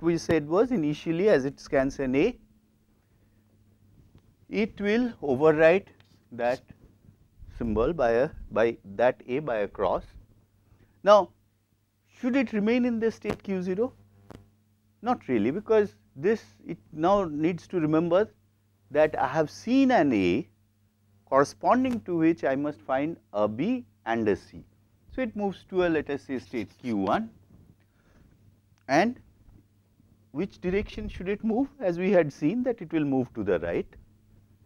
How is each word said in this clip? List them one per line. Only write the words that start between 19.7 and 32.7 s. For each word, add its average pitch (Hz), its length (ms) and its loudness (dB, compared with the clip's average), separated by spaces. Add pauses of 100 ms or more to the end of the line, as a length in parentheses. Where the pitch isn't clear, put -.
an 156 220 4
A 98 340 2 (800)
corresponding 208 760 0
to 175 160 -6
which 165 280 2
I 135 100 -2
must 147 260 -6
find 143 360 -4 (160)
a 104 160 0
B 208 360 -4 (200)
and 113 240 -2
a 95 60 2
C. - 280 -12 (500)
So, 262 80 -6
it 247 140 -6
moves 202 340 -6
to 185 140 0
a, 175 60 2
let 151 200 -2
us 143 120 -6
say, 131 180 -8
state 113 300 -8 (100)
Q 120 160 -6
one, 123 360 -2 (1600)
and 180 320 0 (1120)
which 175 300 -8
direction 202 480 -4
should - 180 -12
it 208 160 -4
move? 226 240 0 (120)
As 185 180 -2
we 185 140 0
had 165 200 4
seen 202 320 -2
that 254 180 -4